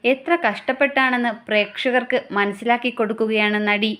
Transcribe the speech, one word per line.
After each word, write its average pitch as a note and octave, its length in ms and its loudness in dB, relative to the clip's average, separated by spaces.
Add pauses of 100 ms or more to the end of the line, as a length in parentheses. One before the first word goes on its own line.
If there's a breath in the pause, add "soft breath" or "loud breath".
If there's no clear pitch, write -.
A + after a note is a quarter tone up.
എത്ര C4+ 420 2
കഷ്ടപ്പെട്ടാണെന്ന് B3+ 840 0 (140)
പ്രേക്ഷകർക്ക് A#3+ 720 0 (120)
മനസ്സിലാക്കി A3 580 0
കൊടുക്കുകയാണ് G#3+ 760 0
നടി. G#3 340 0